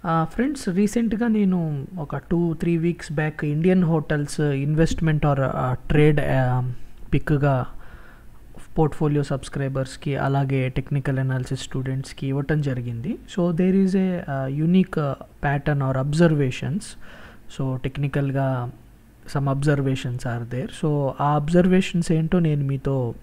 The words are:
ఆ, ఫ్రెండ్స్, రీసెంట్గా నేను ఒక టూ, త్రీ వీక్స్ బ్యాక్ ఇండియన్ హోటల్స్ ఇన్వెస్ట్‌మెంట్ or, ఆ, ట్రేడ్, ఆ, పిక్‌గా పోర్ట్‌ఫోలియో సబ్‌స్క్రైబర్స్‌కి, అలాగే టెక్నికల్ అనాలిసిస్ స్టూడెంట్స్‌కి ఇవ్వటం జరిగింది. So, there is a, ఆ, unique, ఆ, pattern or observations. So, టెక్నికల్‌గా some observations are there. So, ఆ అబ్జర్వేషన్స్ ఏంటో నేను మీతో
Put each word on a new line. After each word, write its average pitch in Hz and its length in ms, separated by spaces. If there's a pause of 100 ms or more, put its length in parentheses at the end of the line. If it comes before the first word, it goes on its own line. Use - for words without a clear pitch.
ఆ, - 20 (220)
ఫ్రెండ్స్, 277 320 (140)
రీసెంట్గా 220 560
నేను 190 240 (440)
ఒక 139 140 (140)
టూ, 170 80 (220)
త్రీ 170 120 (100)
వీక్స్ 175 260 (100)
బ్యాక్ 156 200 (140)
ఇండియన్ 180 380
హోటల్స్ 151 440 (300)
ఇన్వెస్ట్‌మెంట్ 156 640
or, 139 100 (220)
ఆ, - 20 (280)
ట్రేడ్, 151 280 (160)
ఆ, 131 60 (720)
పిక్‌గా 143 400 (1200)
పోర్ట్‌ఫోలియో 147 520
సబ్‌స్క్రైబర్స్‌కి, 135 840 (140)
అలాగే 135 340 (180)
టెక్నికల్ 135 460
అనాలిసిస్ 131 440
స్టూడెంట్స్‌కి 135 680
ఇవ్వటం 143 340
జరిగింది. 123 460 (220)
So, 175 100 (160)
there 185 240
is 185 160
a, 185 80 (240)
ఆ, 135 40 (300)
unique, 180 300 (100)
ఆ, - 20 (360)
pattern 143 420
or 131 160
observations. 147 800 (720)
So, 135 100 (220)
టెక్నికల్‌గా 135 600 (880)
some 139 200
observations 135 800
are 120 100 (100)
there. 127 160 (120)
So, 156 100 (360)
ఆ 147 40 (100)
అబ్జర్వేషన్స్ 180 800
ఏంటో 170 300
నేను 147 240
మీతో 135 220 (280)